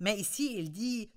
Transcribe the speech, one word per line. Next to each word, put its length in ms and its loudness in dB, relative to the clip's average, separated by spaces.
Mais 180 2
ici, 380 0
il 140 -2
dit 460 -2